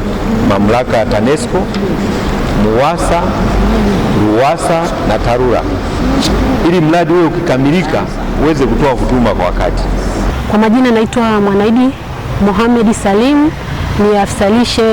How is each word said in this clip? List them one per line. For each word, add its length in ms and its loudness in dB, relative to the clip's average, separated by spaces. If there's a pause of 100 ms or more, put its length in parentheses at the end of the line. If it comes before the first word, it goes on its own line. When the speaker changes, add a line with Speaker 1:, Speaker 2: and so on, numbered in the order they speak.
(480)
Speaker 1:
mamlaka 480 0
ya 100 0
tanesco, 520 0 (1040)
muwasa, 600 0 (1040)
ruwasa 560 0 (260)
na 100 0
tarura, 440 0 (1040)
ili 120 2
mradi 320 2
huo 140 4
ukikamilika 760 0 (420)
uweze 220 2
kutoa 260 2
huduma 420 2
kwa 120 0
wakati. 360 -2 (680)
Speaker 2:
Kwa 80 2
majina 320 2
naitwa 500 0
Mwanaidi 500 2 (560)
Mohamed 460 2
Salim, 580 2 (480)
ni 200 2
afisa 320 0
lishe 320 0 (100)